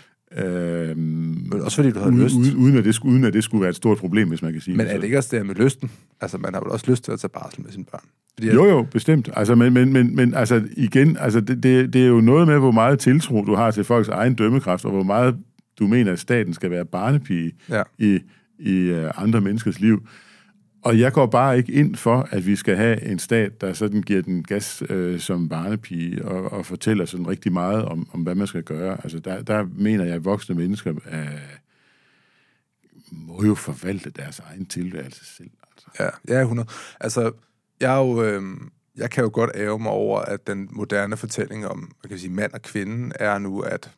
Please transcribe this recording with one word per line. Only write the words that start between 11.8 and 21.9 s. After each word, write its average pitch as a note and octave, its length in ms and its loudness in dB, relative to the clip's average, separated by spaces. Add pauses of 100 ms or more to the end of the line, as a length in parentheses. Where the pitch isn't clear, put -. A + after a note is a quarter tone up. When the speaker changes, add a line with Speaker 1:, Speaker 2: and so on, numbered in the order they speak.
Speaker 1:
det B2+ 100 6
er B2+ 40 6
jo A#2+ 140 6
noget C#3+ 260 8
med, D3 120 6
hvor C3+ 120 4
meget A#2+ 280 4
tiltro C#3 460 2
du G#2 100 2
har A2 160 2
til G#2 120 0
folks A2 260 2
egen A2+ 260 0
dømmekraft, A2+ 500 0
og G#2+ 60 -2
hvor G2 120 0
meget A#2+ 340 2 (420)
du G#2+ 80 2
mener, A2 240 4
at F2 80 -4
staten G#2+ 340 -2
skal F2 180 -6
være F2 140 -4
barnepige F#2+ 640 -2 (180)
Speaker 2:
Ja. G#2+ 140 -2 (140)
Speaker 1:
i, G2+ 220 2 (400)
i, F#2+ 180 -2
øh, F2 340 -2 (120)
andre A2 180 2
menneskers G2 380 -4
liv. A2 280 2 (760)
Og A#2 160 4
jeg B2+ 140 4
går C#3+ 120 4
bare B2+ 320 2
ikke B2 160 0
ind D3 220 2